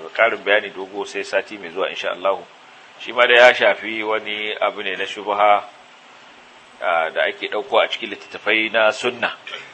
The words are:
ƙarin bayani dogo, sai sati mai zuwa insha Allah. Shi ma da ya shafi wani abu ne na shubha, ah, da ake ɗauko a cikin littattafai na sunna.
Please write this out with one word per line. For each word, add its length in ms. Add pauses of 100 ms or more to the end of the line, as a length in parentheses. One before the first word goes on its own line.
(160)
ƙarin 280
bayani 300
dogo, 320
sai 180
sati 340
mai 120
zuwa 200
insha 220
Allah. 280 (640)
Shi 100
ma 160
da 60
ya 200
shafi 540
wani 540
abu 220
ne 120
na 80
shubha, 600 (1160)
ah, 280
da 180
ake 240
ɗauko 320
a 60
cikin 260
littattafai 560
na 200
sunna. 420 (400)